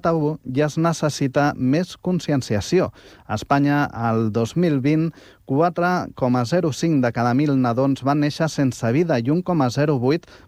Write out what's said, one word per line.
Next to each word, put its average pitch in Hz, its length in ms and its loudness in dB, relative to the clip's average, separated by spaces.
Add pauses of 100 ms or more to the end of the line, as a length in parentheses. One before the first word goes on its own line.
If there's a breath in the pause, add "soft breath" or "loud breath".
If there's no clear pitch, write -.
tabú 156 300 0 (100)
i 131 160 -2
es 151 160 -2
necessita 147 800 0
més 143 400 -2
conscienciació. 147 920 -2 (340 loud breath)
A 104 160 -4
Espanya, 143 460 2 (240)
el 113 200 0
dos 113 220 -2
mil 165 240 2
vint, 156 320 0 (400 loud breath)
quatre 170 640 0
coma 123 320 0
zero 170 240 0
cinc 151 320 0
de 123 80 2
cada 120 240 0
mil 143 240 2
nadons 127 480 0
van 147 160 2
néixer 147 320 -2
sense 127 400 0
vida 160 240 2
i 117 160 0
un 180 80 0
coma 156 320 0
zero 143 240 0
vuit 135 320 0 (180 loud breath)